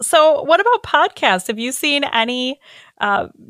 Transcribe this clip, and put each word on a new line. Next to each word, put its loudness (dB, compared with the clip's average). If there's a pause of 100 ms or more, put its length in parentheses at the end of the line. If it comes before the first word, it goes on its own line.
So 2
what 2
about 0
podcasts? 0
Have -6
you -6
seen -2
any, -4 (420)
uh, -2 (220)